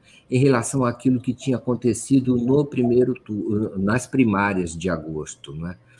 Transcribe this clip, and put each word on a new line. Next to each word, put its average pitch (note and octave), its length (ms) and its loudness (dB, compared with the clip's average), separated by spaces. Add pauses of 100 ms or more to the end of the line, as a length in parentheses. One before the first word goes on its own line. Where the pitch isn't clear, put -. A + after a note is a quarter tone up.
(320)
em B2+ 80 2
relação C3 440 2
àquilo A#2+ 380 0
que B2 100 -4
tinha B2 260 -2
acontecido B2 800 0
no C3 300 2
primeiro B2 480 2
tu-, G#2 640 -4
nas G#2 300 0
primárias G2+ 680 0
de E2+ 140 -4
agosto, D#2 640 -8
não D#2+ 140 -8
é? F#2 100 -12 (220)